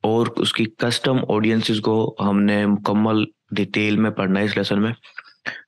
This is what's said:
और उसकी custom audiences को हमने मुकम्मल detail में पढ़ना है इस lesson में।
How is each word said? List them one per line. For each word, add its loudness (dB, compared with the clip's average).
और 2
उसकी -2
custom 0
audiences 0
को 0
हमने 2
मुकम्मल 0
detail 0
में 2
पढ़ना 0
है 0
इस -2
lesson 0
में। 0